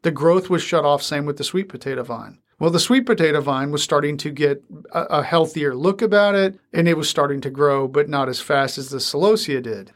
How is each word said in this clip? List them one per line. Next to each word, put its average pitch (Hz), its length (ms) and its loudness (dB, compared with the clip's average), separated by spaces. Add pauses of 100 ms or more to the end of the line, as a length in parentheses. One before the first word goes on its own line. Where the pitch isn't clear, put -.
the 170 80 0
growth 165 400 2
was 175 140 0
shut 160 200 0
off, 143 200 2
same 147 240 -4
with 147 100 -4
the 143 60 -8
sweet 190 260 -4
potato 127 340 -8
vine. 117 360 -12 (200)
Well, 165 120 2
the 170 80 2
sweet 247 260 2
potato 160 340 2
vine 139 320 -2
was 143 120 -4
starting 147 340 0
to 151 140 -8
get 208 320 0 (280)
a, 170 100 -2
a 147 220 0
healthier 156 520 0
look 190 260 -2
about 202 320 4
it, 190 260 0 (120)
and 170 160 2
it 165 100 4
was 151 100 -4
starting 139 340 0
to 135 100 -8
grow, 139 360 2
but 147 220 0
not 139 200 0
as 127 120 -6
fast 139 380 0
as 135 100 -10
the 135 80 -8
celosia 156 640 0
did. 104 340 -10